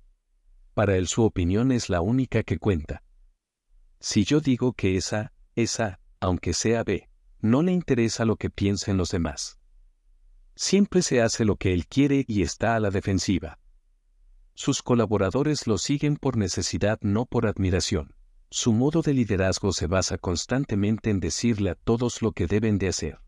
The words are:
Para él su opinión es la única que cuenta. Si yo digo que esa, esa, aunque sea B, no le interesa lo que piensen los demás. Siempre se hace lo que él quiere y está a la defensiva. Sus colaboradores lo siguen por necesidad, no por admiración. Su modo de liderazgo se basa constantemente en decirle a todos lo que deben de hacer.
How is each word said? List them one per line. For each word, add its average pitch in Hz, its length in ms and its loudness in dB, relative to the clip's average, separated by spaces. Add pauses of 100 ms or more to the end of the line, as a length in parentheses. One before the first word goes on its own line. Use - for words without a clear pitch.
(760)
Para 101 220 2
él 90 120 0
su - 160 0
opinión 101 480 2
es 117 160 0
la 87 120 0
única 113 420 0
que 92 160 -4
cuenta. 80 460 -2 (960)
Si - 240 0
yo 151 160 2
digo 123 320 0
que 95 240 0
esa, 107 360 -4 (220)
esa, 110 460 -2 (200)
aunque 90 320 0
sea 113 320 0
B, - 260 -4 (300)
no 120 220 4
le 180 100 2
interesa 120 520 0
lo 107 120 2
que 120 120 -4
piensen 101 480 -2
los 90 140 0
demás. - 480 -6 (960)
Siempre 190 480 2
se 123 180 2
hace 113 240 0
lo 101 120 2
que 92 180 0
él 85 120 -2
quiere 139 400 2
y 104 160 0
está 110 340 -2
a 110 40 0
la 104 100 0
defensiva. 92 680 -2 (960)
Sus - 280 -2
colaboradores 120 840 0
lo 104 120 0
siguen 147 380 -2
por 127 200 -4
necesidad, 98 640 -2
no 104 240 0
por 113 220 -2
admiración. 92 680 -2 (360)
Su - 220 0
modo 147 280 2
de 151 140 0
liderazgo 95 580 0
se 90 140 -2
basa 92 320 0
constantemente 104 920 -2
en 101 120 0
decirle 98 500 0
a 80 40 -4
todos 117 460 -2
lo 110 120 0
que 87 140 -2
deben 104 320 2
de 92 100 0
hacer. - 400 -6